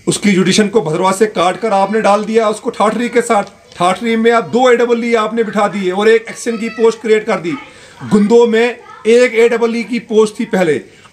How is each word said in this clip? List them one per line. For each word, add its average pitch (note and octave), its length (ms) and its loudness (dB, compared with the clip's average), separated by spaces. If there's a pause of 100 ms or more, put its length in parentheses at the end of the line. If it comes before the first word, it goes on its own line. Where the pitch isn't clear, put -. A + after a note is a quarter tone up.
उसकी G3+ 260 0
जुडिशन F#3 360 2
को G#3+ 120 0
भद्रवा F3 320 -2
से G#3 140 0
काट F3+ 340 -2
कर A3 120 -2
आपने G3 280 0
डाल G#3 240 2
दिया A3 240 0
उसको G#3+ 220 -6
ठाठरी A3 380 -2
के A#3 120 0
साथ। A3+ 220 0 (360)
ठाठरी F#3 380 -2
में A3+ 160 2
आप A#3 120 0
दो A#3+ 260 0
एडब्ल्यूई A#3 440 0
आपने A3 300 -2
बिठा G#3 240 -2
दिए F#3+ 220 -4
और G3+ 180 0
एक A3+ 200 4
एक्शन A3+ 300 -8
की A3+ 100 -8
पोस्ट A3+ 320 0
क्रिएट G#3+ 260 0
कर G#3 100 -2
दी। E3 160 -6 (580)
गुंदो A#3 360 4
में A3+ 320 0 (280)
एक A#3 280 4
एडब्ल्यूई A#3 500 0
की A3+ 140 -6
पोस्ट G#3+ 420 0
थी A#3 40 -4
पहले, E3+ 360 0 (320)